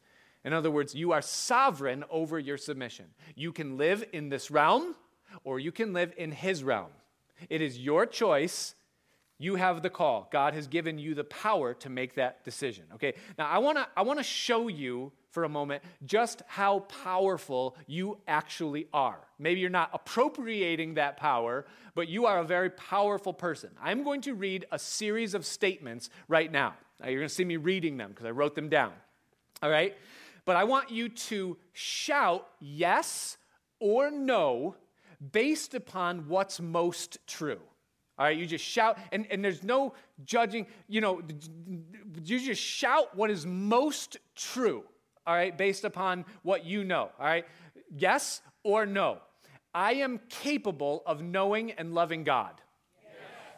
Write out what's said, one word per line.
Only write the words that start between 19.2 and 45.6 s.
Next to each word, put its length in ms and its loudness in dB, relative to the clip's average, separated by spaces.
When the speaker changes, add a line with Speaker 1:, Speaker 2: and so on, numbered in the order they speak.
Speaker 1:
Maybe 180 2
you're 120 0
not 220 2
appropriating 1000 -2
that 220 0
power, 500 0
but 100 0
you 200 0
are 120 4
a 60 2
very 260 2
powerful 640 0
person. 480 -8
I'm 240 -2
going 160 -2
to 140 -8
read 360 -4
a 80 -2
series 560 -4
of 100 -4
statements 640 -4
right 240 4
now. 240 2
Now, 80 -8
you're 100 0
gonna 100 -2
see 160 -2
me 120 -2
reading 400 0
them 180 -8
'cause 120 -12
I 40 -4
wrote 240 2
them 140 -6
down. 260 4
All 100 0
right? 260 4
But 100 4
I 100 6
want 280 2
you 160 -4
to 500 -6
shout 760 0
yes 800 0
or 280 4
no 680 2
based 420 0
upon 540 -4
what's 320 0
most 680 -2
true. 340 -6
All 80 4
right, 100 4
you 100 -4
just 180 -6
shout, 340 2
and, 220 -2
and 100 -2
there's 200 -2
no 320 0
judging, 440 0
you 140 0
know, 220 0
you 160 0
just 220 -2
shout 560 2
what 140 2
is 160 -4
most 720 0
true, 480 0
all 80 4
right, 220 2
based 280 2